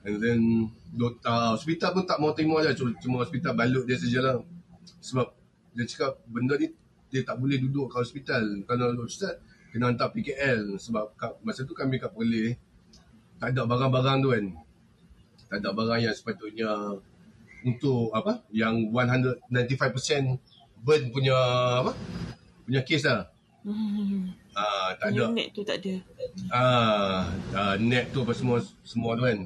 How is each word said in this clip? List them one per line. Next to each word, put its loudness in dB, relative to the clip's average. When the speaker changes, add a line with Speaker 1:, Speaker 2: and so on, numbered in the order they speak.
Speaker 1:
And -4
then, 2
doktor, -2
hospital -2
pun 2
tak 0
mau 2
terima 2
dia. 2
Cuma, -2
cuma -2
hospital -2
balut 2
dia 0
sajalah. 0
Sebab -2
dia -4
cakap -4
benda 0
ni 0
dia -2
tak -6
boleh 0
duduk -2
kat -2
hospital. -2
Kalau 0
duduk -6
hospital, -6
kena 2
hantar 0
P -4
K -4
L. 2
Sebab -4
kat, -10
masa -6
tu -8
kami -2
kat -6
Perlis, 0
tak -2
ada 0
barang-barang 2
tu 4
kan. 2
Tak -6
ada -4
barang 0
yang 0
sepatutnya -6
untuk 0
apa, -2
yang 0
one 2
hundred 2
ninety-five 0
percent 0
burn 2
punya 2
apa, 2
punya 2
kes 0
lah. 2
Speaker 2:
Hmm. -2
Speaker 1:
Ah, -2
tak 0
Speaker 2:
Punya 2
Speaker 1:
ada. 2
Speaker 2:
unit 0
tu -8
tak -4
ada. -4
Speaker 1:
Ah, 4
ah, 2
net 2
tu -2
apa 0
semua, 2
semua -4
tu 0
kan. 2